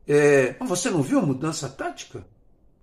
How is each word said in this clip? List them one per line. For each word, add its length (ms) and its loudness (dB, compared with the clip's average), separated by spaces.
É, 500 4
"Mas 100 -6
você 220 -2
não 120 0
viu 160 0
a 40 2
mudança 460 -4
tática? 580 -12